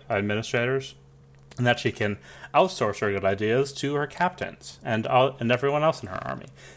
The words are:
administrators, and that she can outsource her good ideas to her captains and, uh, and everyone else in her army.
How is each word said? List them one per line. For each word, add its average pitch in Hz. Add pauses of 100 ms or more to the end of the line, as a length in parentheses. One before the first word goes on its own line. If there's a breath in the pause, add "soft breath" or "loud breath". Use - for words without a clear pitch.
administrators, 117 (640)
and 123
that 120
she 113
can 101 (360 loud breath)
outsource 143
her 104
good 98
ideas 110
to 143
her 143
captains -
and, 110
uh, 131
and 117
everyone 139
else 160
in 98
her 92
army. - (300 loud breath)